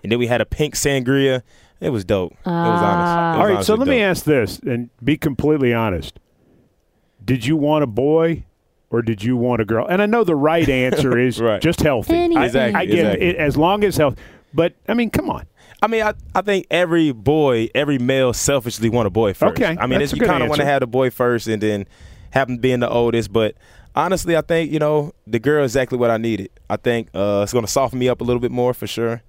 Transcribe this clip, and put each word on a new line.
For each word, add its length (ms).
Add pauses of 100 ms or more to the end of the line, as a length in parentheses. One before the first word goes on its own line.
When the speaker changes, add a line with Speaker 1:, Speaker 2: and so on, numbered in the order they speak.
Speaker 1:
and 80
then 80
we 80
had 140
a 40
pink 300
sangria. 680 (380)
It 100
was 140
dope. 280
It 40 (100)
was 20
honest. 0
It 20
was 320
Speaker 2:
Ah. 560
Speaker 3:
All 80
right, 40 (140)
so 100
Speaker 1:
honestly 20
Speaker 3:
let 120
me 120
Speaker 1:
dope. 100
Speaker 3:
ask 140
this, 420
and 240 (140)
be 120
completely 560
honest. 460 (1040)
Did 220
you 100
want 280
a 20
boy 580 (460)
or 120
did 200
you 140
want 240
a 40
girl? 220
And 140
I 60
know 180
the 120
right 320
answer 500
Speaker 1:
<laughs> 80
Speaker 3:
is 140
Speaker 1:
Right. 200
Speaker 3:
just 200
healthy. 360
Speaker 2:
Anything. 260
Speaker 1:
Exactly, 320
Speaker 3:
I 120
get 120
Speaker 1:
exactly. 300
Speaker 3:
it, 80
as 200
long 280
as 120
health. 200 (380)
But, 200 (140)
I 60
mean, 160
come 200
on. 160 (360)
Speaker 1:
I 60
mean, 140
I, 120 (200)
I 60
think 300
every 420
boy, 600
every 240
male 340
selfishly 560
want 180
a 40
boy 240
first. 260
Speaker 3:
Okay, 180
Speaker 1:
I 80
mean, 140
Speaker 3:
that's 120
Speaker 1:
if 20
Speaker 3:
a 20
Speaker 1:
you 40
Speaker 3:
good 100
Speaker 1:
kinda 160
wanna 160
Speaker 3:
answer. 100
Speaker 1:
have 80
the 60
boy 240
first 380
and 140
then 240 (440)
have 180
him 80
being 240
the 80
oldest. 440
But 220 (400)
honestly, 420
I 40
think, 320
you 60
know, 340 (140)
the 120
girl 260
is 80
exactly 260
what 120
I 60
needed. 340 (200)
I 80
think, 360
uh, 300
it's 80
gonna 160
soften 300
me 100
up 120
a 40
little 160
bit 100
more 240
for 120
sure. 420